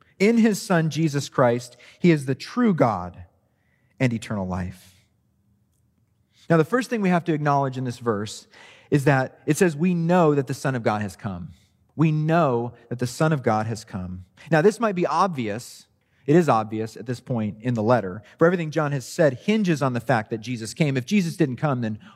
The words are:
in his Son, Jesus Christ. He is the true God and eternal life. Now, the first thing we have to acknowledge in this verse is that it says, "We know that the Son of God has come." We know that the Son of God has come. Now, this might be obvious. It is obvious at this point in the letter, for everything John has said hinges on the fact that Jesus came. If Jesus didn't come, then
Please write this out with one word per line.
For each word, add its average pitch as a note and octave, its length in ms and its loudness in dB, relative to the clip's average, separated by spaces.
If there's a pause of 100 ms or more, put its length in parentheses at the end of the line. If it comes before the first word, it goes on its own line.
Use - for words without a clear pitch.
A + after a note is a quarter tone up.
(180)
in A3+ 220 2
his G#3+ 200 2
Son, E3 300 0
Jesus D3 400 -2
Christ. B2 480 0 (220)
He F3 100 4
is D3 160 4
the C3 100 -2
true A#3+ 380 0
God F#2+ 520 -2 (760)
and B2+ 100 2
eternal G#2+ 340 -6
life. F#2 600 -8 (1400)
Now, E3 80 6
the D#3 80 4
first A#3+ 240 -2
thing A#3 100 -4
we G3 80 0
have F3+ 160 2
to E3 100 -2
acknowledge C#3 440 -2
in C3 80 -6
this A#2+ 140 -8
verse G#2+ 480 -6 (440)
is C#3 140 2
that C3+ 400 0
it D3 100 2
says, E3+ 220 2
"We F3+ 160 0
know E3 420 4
that C3+ 120 0
the C3+ 60 -8
Son C3 220 -4
of A#2 80 -6
God G#2+ 180 0
has G2+ 140 -8
come." F2+ 380 -10 (420)
We D#3 160 2
know D3+ 600 0 (160)
that A#2+ 100 -8
the B2 80 -2
Son D#3 240 0
of C3+ 120 -2
God G#2+ 240 0
has A2+ 180 -8
come. F#2 400 -12 (260)
Now, D#3 100 4
this G#3+ 200 2
might G#3+ 140 -2
be F3 100 0
obvious. C3+ 840 -4 (380)
It D3 100 4
is E3+ 140 6
obvious A2 480 0
at A2+ 80 -14
this B2 140 -8
point G#2+ 420 -4
in B2 140 -2
the G#2+ 80 0
letter, G#2+ 380 2 (160)
for D#3+ 80 4
everything E3+ 260 0
John D3+ 200 -2
has C#3 140 -6
said C#3+ 300 2 (100)
hinges F#3+ 360 0
on C3 120 0
the A#2+ 80 -4
fact A2+ 300 0
that A2+ 80 -4
Jesus A2 340 -10
came. C#3 240 0
If B2+ 80 -4
Jesus F3 320 0
didn't C3 200 0
come, C3+ 240 -2
then A2 180 -6 (160)